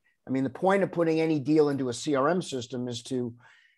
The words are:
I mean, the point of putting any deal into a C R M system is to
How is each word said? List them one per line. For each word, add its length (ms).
I 40
mean, 120
the 60
point 320
of 100
putting 300
any 180
deal 300
into 200
a 40
C 220
R 120
M 140
system 460
is 160
to 320